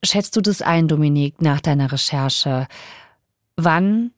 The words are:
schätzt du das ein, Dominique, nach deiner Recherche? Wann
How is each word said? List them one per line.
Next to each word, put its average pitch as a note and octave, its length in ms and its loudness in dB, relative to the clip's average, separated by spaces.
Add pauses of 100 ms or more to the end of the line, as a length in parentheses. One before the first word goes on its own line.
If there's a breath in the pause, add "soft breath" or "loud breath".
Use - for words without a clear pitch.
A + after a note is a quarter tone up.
schätzt - 320 -2
du A3 60 2
das G3 220 -2
ein, E3 240 2
Dominique, D3 540 0
nach C#3+ 200 2
deiner C#3+ 300 0
Recherche? C3+ 760 -2 (880 loud breath)
Wann F#3+ 640 0